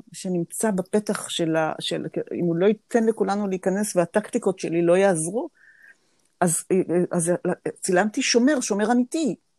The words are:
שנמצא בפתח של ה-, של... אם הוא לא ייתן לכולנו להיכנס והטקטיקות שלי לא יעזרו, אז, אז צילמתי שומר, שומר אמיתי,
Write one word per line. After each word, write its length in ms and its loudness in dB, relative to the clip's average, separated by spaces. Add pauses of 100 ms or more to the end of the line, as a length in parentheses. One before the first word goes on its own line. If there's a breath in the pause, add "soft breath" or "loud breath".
(140)
שנמצא 580 -4
בפתח 580 -2
של 260 -2
ה-, 240 0
של... 260 -6 (280)
אם 120 -2
הוא 100 0
לא 100 2
ייתן 400 0
לכולנו 420 0
להיכנס 480 -2
והטקטיקות 640 0
שלי 220 -2
לא 160 4
יעזרו, 520 2 (920 loud breath)
אז, 220 2 (480)
אז 200 0 (500)
צילמתי 400 0
שומר, 400 2
שומר 300 0
אמיתי, 440 0 (240)